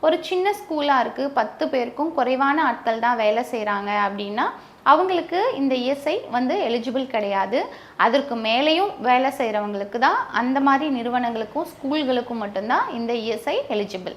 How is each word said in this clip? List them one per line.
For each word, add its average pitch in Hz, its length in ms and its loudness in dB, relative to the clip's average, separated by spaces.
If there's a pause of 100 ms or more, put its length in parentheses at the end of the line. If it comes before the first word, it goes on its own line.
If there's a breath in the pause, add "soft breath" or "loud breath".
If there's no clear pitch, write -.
ஒரு 330 220 2
சின்ன 370 300 0
ஸ்கூலா 294 460 0
இருக்கு, 269 340 -4
பத்து 311 360 -2
பேருக்கும் 262 440 -2
குறைவான 269 500 2
ஆட்கள் 226 380 0
தான் 240 180 2
வேலை 220 280 4
செய்றாங்க 202 400 -2 (140)
அப்படின்னா, 202 400 -2 (460 loud breath)
அவங்களுக்கு 349 480 2 (220)
இந்த 262 140 2
இ 247 180 -2
எஸ் 277 200 -4
ஐ 466 80 -2 (140)
வந்து 254 220 0 (120)
எலிஜிபிள் 233 460 -2
கிடையாது. 202 500 0 (400 loud breath)
அதற்கு 240 300 2
மேலேயும் 294 580 2 (160)
வேலை 262 300 4
செய்றவங்களுக்கு 208 640 -2
தான், 392 140 2 (240)
அந்த 262 160 2
மாதிரி 277 300 4 (100)
நிறுவனங்களுக்கும் 240 760 -2
ஸ்கூல்களுக்கும் 254 720 -2
மட்டும்தான் 208 540 -2
இந்த 233 140 -2
இ 226 120 -2 (120)
எஸ் 233 180 -6
ஐ - 20 0 (180)
எலிஜிபிள். 196 420 -6